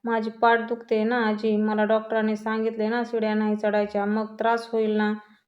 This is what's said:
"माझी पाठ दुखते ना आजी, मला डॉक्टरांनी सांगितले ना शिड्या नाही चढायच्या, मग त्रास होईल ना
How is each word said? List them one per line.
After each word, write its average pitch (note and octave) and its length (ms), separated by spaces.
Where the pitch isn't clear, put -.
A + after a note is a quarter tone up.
"माझी A3+ 260
पाठ A#3 280
दुखते A3+ 360
ना A#3 120
आजी, G#3+ 300
मला G#3+ 280
डॉक्टरांनी A3 520
सांगितले A3 520
ना A#3+ 180
शिड्या G#3+ 280
नाही G#3+ 220
चढायच्या, G#3 500
मग G#3+ 320
त्रास A#3 340
होईल A3 240
ना G#3+ 160